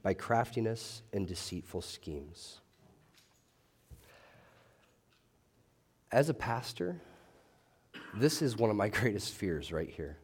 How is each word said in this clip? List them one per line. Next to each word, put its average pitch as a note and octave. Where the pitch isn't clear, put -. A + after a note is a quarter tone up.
by G2
craftiness A2+
and G2
deceitful F2
schemes." -
As C#3+
a D3+
pastor, A#2+
this D3
is B2+
one A2+
of G#2+
my G2+
<laughs> -
greatest G#2
fears E2+
right D#2+
here. D2+